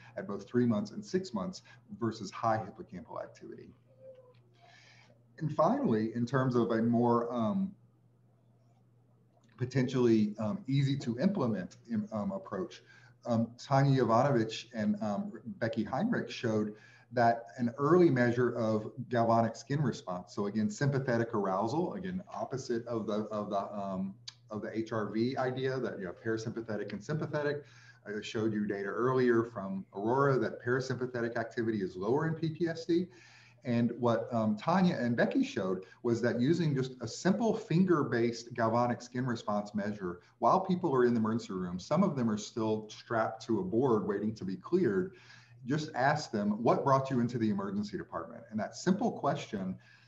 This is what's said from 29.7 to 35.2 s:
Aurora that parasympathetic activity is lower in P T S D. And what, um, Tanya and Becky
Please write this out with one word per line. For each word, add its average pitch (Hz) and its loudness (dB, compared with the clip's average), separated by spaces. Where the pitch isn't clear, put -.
Aurora 127 2
that 104 -4
parasympathetic 120 -2
activity 113 -2
is 90 -4
lower 123 0
in 160 -2
P 160 -4
T 170 -2
S 160 -6
D. 175 0
And 120 2
what, 117 2
um, 110 2
Tanya 175 2
and 120 0
Becky 220 2